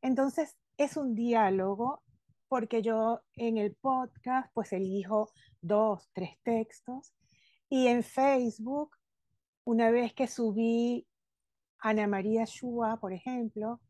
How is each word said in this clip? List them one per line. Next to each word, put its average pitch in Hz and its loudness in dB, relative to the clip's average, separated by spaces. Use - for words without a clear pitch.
Entonces, 269 0
es 285 0
un 269 -2
diálogo 220 0
porque 233 0
yo 220 0
en 233 -2
el 208 -2
podcast, 254 -2
pues, - -4
elijo 196 -2
dos, 208 0
tres 180 -8
textos 233 -6
y 262 4
en 240 4
Facebook, 262 -2
una 226 4
vez 233 2
que 262 -2
subí 233 0
Ana 214 0
María 202 0
Shua, 226 -4
por 185 -6
ejemplo 226 -6